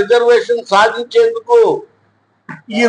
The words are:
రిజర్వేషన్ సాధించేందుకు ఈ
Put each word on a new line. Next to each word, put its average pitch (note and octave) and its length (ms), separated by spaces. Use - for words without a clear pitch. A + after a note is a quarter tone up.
రిజర్వేషన్ A#3+ 600
సాధించేందుకు A3+ 840
ఈ - 100